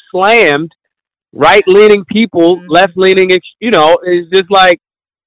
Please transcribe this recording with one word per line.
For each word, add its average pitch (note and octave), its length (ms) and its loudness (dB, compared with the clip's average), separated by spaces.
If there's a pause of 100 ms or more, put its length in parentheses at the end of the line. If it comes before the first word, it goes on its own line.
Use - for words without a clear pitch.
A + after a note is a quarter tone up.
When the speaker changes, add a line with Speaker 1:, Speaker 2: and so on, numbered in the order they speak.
(120)
Speaker 1:
slammed. F#3 600 0 (600)
Right-leaning G3+ 720 2
people, F3+ 520 -2
Speaker 2:
Mm-hmm. F3 120 -18
Speaker 1:
left-leaning, F#3 600 0
ex-, F#3 160 -4 (140)
you A#3 100 -4
know, E3 320 2
it's F3 280 -4
just F#3 200 -2
like, F#3 280 0 (480)